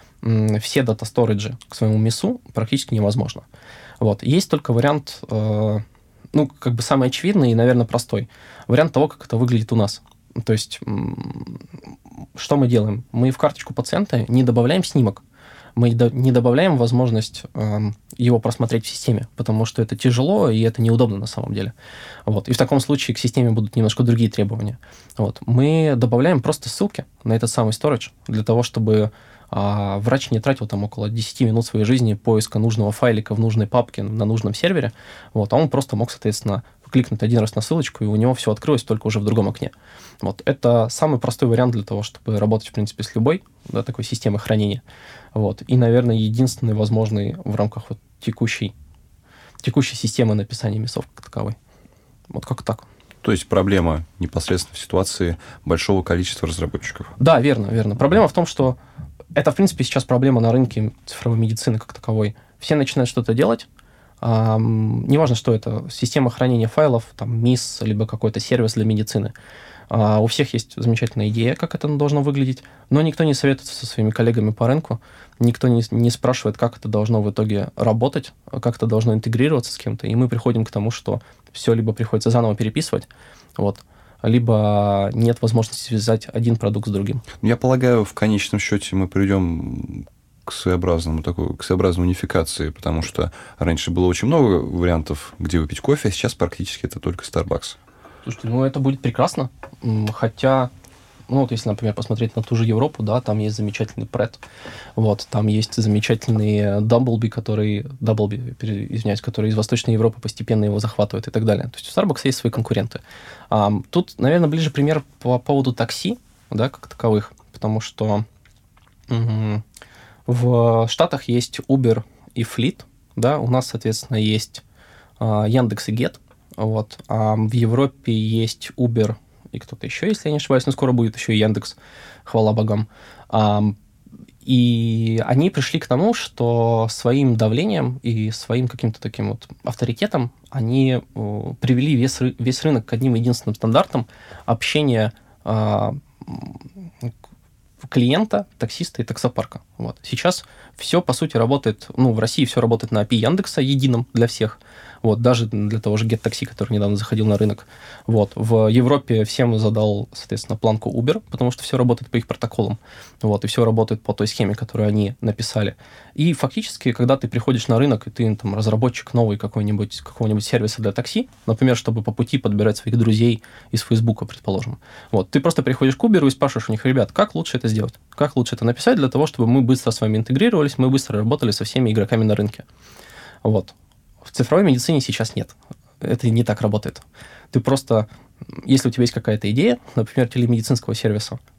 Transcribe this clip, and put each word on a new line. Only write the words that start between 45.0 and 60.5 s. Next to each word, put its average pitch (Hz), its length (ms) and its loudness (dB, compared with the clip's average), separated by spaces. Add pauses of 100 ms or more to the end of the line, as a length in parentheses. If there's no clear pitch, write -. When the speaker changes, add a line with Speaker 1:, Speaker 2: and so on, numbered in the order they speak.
Speaker 1:
Вот. 104 360 -2
И, 127 80 2
наверное, 120 400 4
единственный 110 580 0
возможный 107 680 0
в 104 100 -6
рамках 107 360 -4
вот 110 80 -10 (220)
текущей, - 540 -4 (880)
текущей - 340 0
системы 110 380 0
написания 104 460 -4
мисов - 340 -6
как - 120 -20
таковой. 104 300 -8 (720)
Вот - 180 -10
как - 160 -6
так. - 220 -6 (380)
Speaker 2:
То - 100 0
есть 92 160 -2
проблема 90 560 2 (140)
непосредственно - 580 -4
в - 40 -14
ситуации 90 560 -2 (280)
большого 92 380 2
количества 87 460 -2
разработчиков. - 580 -8 (120)
Speaker 1:
Да, 135 220 6
верно, 117 260 2
верно. 107 300 0
Проблема 170 320 4
в - 40 -4
том, 170 140 2
что 131 320 0 (560)
это, 156 180 2
в - 20 0
принципе, 190 300 2
сейчас 127 200 -2
проблема 127 360 4
на 113 100 4